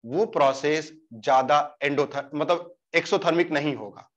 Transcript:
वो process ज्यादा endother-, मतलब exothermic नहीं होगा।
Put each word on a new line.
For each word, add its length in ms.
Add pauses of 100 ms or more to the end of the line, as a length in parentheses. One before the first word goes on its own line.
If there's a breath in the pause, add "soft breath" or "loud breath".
वो 240
process 640 (220)
ज्यादा 680
endother-, 400 (100)
मतलब 400 (200)
exothermic 560
नहीं 260
होगा। 400